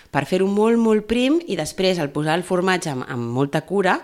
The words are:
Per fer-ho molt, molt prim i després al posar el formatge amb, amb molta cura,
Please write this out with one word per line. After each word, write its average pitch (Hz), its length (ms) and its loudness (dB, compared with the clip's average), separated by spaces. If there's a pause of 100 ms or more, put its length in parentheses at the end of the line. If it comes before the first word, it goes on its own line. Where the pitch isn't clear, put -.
(140)
Per 139 160 0
fer-ho 190 160 2
molt, 214 320 2
molt 214 320 2
prim 262 300 2 (100)
i 190 80 -4
després 185 400 0
al 147 160 -4
posar 156 240 0
el 180 80 -4
formatge 180 460 0
amb, 127 180 -6
amb 120 240 -4
molta 143 320 0
cura, 190 380 0